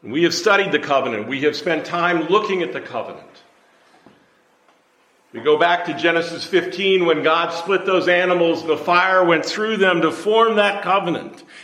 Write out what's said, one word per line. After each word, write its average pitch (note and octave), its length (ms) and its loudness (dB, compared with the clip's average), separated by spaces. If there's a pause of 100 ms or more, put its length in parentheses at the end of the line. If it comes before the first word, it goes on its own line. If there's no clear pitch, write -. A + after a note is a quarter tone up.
We C3 180 -2
have E3 100 2
studied G3 400 0
the D3 60 2
covenant. A#2+ 500 -2
We C3+ 140 -6
have D3 120 0
spent D#3 300 -4
time E3+ 420 -2
looking F#3+ 340 0
at D#3+ 120 -6
the B2+ 80 -8
covenant. - 420 -10 (2000)
We A2+ 80 -14
go D3+ 180 2
back E3+ 280 2
to D#3 80 -6
Genesis E3 500 -2
fifteen F#3+ 640 0
when D#3 180 2
God E3 300 0
split F#3 320 -2
those F3+ 240 0
animals, F3 560 2
the D#3 100 0
fire F#3 480 2
went E3 220 2
through G#3+ 320 -4
them F#3 240 4
to D#3+ 100 2
form A3 460 2
that G3+ 260 0
covenant. F3 600 -4 (180)